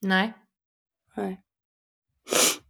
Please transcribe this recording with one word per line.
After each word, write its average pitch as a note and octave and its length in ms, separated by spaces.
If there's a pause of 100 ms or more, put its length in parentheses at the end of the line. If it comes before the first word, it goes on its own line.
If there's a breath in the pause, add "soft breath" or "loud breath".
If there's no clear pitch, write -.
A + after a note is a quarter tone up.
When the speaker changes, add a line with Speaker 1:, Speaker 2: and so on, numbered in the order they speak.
Speaker 1:
Nej. F#3+ 300 (840)
Speaker 2:
Nej. F#3+ 240 (1300 loud breath)